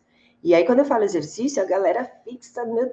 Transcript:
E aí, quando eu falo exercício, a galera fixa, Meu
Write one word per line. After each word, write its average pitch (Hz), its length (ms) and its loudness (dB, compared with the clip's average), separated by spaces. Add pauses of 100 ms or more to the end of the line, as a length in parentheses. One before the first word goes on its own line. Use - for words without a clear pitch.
(420)
E 170 120 4
aí, 170 100 6
quando 247 160 4
eu 294 40 4
falo 240 200 0
exercício, 208 560 -4
a 185 60 0
galera 190 380 0 (200)
fixa, 240 400 -12
Meu 233 280 -4